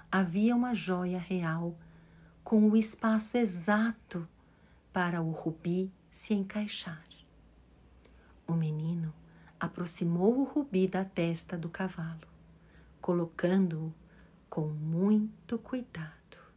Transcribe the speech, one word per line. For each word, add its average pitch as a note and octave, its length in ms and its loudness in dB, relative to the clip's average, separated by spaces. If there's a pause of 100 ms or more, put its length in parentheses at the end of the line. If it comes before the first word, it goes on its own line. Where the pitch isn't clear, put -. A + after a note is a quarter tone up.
(100)
havia G3 460 2
uma B3 180 0
joia F3+ 440 -2
real E3+ 580 -2 (680)
com G#3+ 260 6
o G#3+ 80 6
espaço A3 600 2
exato G#3 880 0 (680)
para F3 280 0
o D#3+ 100 -2
rubi F3 640 -4 (180)
se - 240 -2
encaixar. G3 680 -6 (1400)
O E3 60 0
menino D#3+ 600 -2 (460)
aproximou F3 800 0
o C#4 40 2
rubi G3 440 0
da F#3 160 -2
testa E3+ 520 -2
do E3 120 -6
cavalo, E3 580 -8 (760)
colocando-o E3+ 920 0 (540)
com D#3 180 -4
muito F#3 920 0
cuidado. - 800 -10 (180)